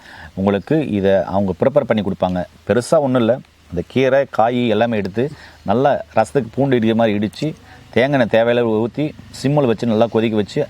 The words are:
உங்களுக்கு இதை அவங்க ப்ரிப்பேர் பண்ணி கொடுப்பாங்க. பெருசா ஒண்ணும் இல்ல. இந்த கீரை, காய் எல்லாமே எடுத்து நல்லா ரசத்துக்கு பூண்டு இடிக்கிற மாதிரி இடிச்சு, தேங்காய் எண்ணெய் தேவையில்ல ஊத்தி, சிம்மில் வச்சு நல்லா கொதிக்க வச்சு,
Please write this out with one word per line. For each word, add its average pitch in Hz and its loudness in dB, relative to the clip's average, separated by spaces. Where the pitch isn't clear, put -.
உங்களுக்கு 101 0
இதை 98 2
அவங்க 95 -2
ப்ரிப்பேர் 131 -2
பண்ணி 107 -2
கொடுப்பாங்க. 90 -4
பெருசா 123 0
ஒண்ணும் 131 0
இல்ல. 117 2
இந்த 87 -6
கீரை, 131 2
காய் 123 0
எல்லாமே 110 0
எடுத்து 104 -4
நல்லா 120 0
ரசத்துக்கு 110 0
பூண்டு 131 2
இடிக்கிற 113 2
மாதிரி 110 2
இடிச்சு, 123 -6
தேங்காய் 135 2
எண்ணெய் 113 0
தேவையில்ல 117 2
ஊத்தி, 143 -4
சிம்மில் 143 2
வச்சு 117 0
நல்லா 113 2
கொதிக்க 110 0
வச்சு, 104 -2